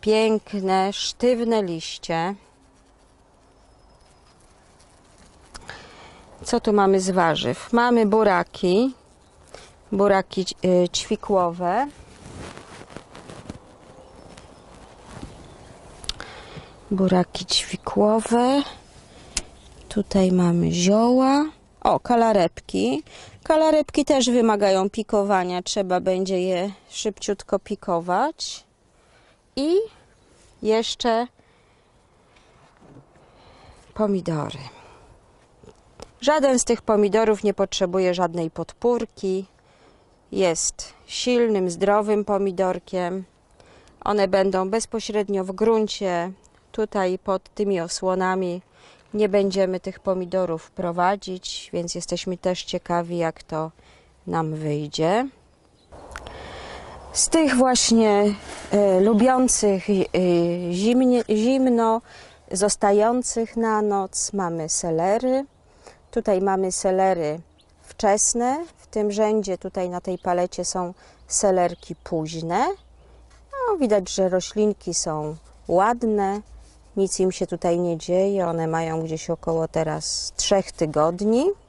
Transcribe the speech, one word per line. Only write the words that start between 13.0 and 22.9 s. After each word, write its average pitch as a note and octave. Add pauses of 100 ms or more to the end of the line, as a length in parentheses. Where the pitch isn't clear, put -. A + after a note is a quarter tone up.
Buraki F#3
ćwikłowe. A3+ (1300)
Tutaj F#3+
mamy E3+
zioła. A#3+ (360)
O, F#3
kalarepki. A3+ (400)